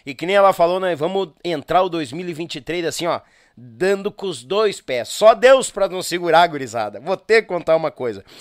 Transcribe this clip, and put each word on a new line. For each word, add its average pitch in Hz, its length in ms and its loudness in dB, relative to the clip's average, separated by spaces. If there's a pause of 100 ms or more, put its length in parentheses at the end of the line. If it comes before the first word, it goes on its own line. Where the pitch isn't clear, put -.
E 139 100 -10
que 156 120 -8
nem 196 100 2
ela 196 160 6
falou, 175 260 2
né? 185 160 -2
Vamos 180 360 -4 (140)
entrar 165 380 0
o 190 60 0
dois 160 240 -6
mil 175 160 -10
e 175 40 -8
vinte 160 240 -10
e 151 40 -12
três 165 240 -8
assim, 156 220 -6
ó, 143 140 -2 (360)
dando 185 540 -4
com 202 160 -12
os 135 180 -10
dois 196 360 -2
pés. 120 280 -6
Só 220 260 6
Deus 247 360 4
pra 196 180 -2
não 180 140 -6
segurar, 175 460 2
gurizada. 113 520 -8
Vou 175 160 -4
ter 220 260 2
que 214 60 -16
contar 165 280 0
uma 160 140 -2
coisa. 113 340 -8 (160)